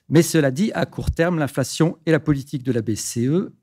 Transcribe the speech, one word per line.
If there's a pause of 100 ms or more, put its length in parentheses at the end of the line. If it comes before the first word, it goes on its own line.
Mais
cela
dit,
à
court
terme,
l'inflation
et
la
politique
de
la
B
C
E,